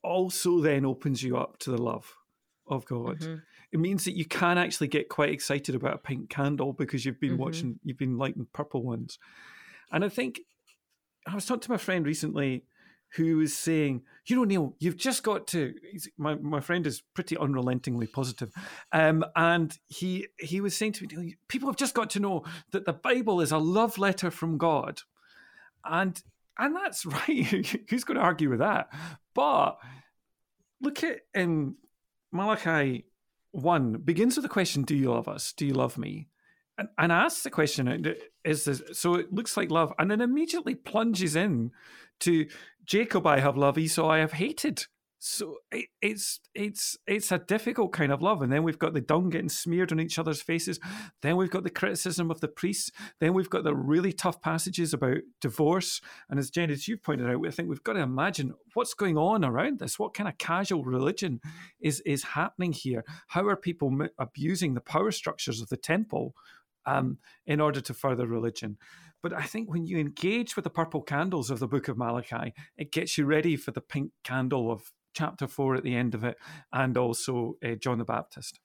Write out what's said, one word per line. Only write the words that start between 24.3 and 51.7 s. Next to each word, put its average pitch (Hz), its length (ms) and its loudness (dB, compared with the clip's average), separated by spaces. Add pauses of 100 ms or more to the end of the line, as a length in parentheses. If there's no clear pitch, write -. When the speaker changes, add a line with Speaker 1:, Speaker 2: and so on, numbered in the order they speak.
Speaker 1:
from 165 280 -2
God." 160 420 2 (840)
And, 175 380 0 (340)
and 285 200 0
that's 381 300 -4
<laughs> 139 220 -2
right. 208 600 0
Who's 240 160 0
gonna - 160 0
argue 156 300 4
with 120 100 2
that? 185 300 2 (440)
But - 440 4 (1000)
look 285 220 -2
at, 311 180 -2 (140)
um, 165 420 0 (560)
Malachi 165 760 0 (440)
one 139 440 2
begins 170 420 4
with 285 80 -2
the 285 40 -4
question, 165 340 2
"Do 147 120 0
you 135 160 4
love 117 160 0
us? - 260 -6
Do - 140 -2
you 135 80 2
love 131 240 2
me?" 101 300 -8 (500)
And, 214 180 -6
and 170 140 4
asks 208 320 4
the 285 80 -6
question, 147 380 2
uh, 147 240 -2 (320)
"Is 151 220 0
this," 139 160 -2 (100)
so - 220 2
it - 180 -2
looks 226 240 -2
like 202 160 0
love, 160 260 4
and 170 100 4
then 214 120 2
immediately 294 560 0
plunges 196 580 0
in 151 380 2 (480)
to, 165 260 4 (380)
"Jacob 202 420 2
I 143 140 8
have 135 160 4
love, 143 220 4
Esau 160 300 2
I 156 100 6
have 156 160 2
hated." 240 520 -2 (360)
So - 360 -6 (120)
it, - 180 -6 (120)
it's, 208 400 -2 (140)
it's, 208 420 -4 (100)
it's 208 240 0
a 190 80 4
difficult 220 540 0
kind 147 180 2
of 143 120 2
love. 185 180 4
And 127 100 2
then 147 120 4
we've 165 160 0
got 160 160 0
the 139 80 0
dung 175 260 2
getting 165 220 -2
smeared 175 420 0
on 160 80 2
each 165 180 -2
other's 151 220 -2
faces. - 400 -2 (400)
Then 156 160 2
we've 185 140 2
got 185 120 -2
the 180 60 -2
criticism 175 600 0